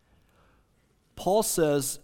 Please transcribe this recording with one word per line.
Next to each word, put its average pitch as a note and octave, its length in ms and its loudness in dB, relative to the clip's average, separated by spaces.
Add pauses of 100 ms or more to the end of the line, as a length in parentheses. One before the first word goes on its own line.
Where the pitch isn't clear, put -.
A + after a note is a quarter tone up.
(1160)
Paul G3+ 260 0
says D3 600 0